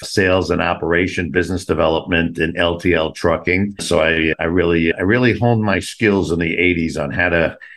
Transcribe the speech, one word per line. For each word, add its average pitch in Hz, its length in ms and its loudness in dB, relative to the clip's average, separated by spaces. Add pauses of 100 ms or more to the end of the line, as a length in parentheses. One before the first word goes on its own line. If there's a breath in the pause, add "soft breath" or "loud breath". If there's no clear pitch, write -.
sales 92 460 2
and 85 100 0
operation, 85 680 -2
business 87 340 -2
development, 82 720 0
and 82 200 -2
L 85 200 0
T 87 160 0
L 80 200 0
trucking. 90 680 -2
So 82 220 0
I, 80 360 2
I 82 80 -4
really, 85 480 2
I - 80 -6
really 117 360 2
honed 113 260 2
my 95 160 0
skills 98 520 0
in 85 80 0
the 85 220 -2
eighties 82 360 0
on 71 140 -4
how 87 180 0
to, 82 280 0 (200 loud breath)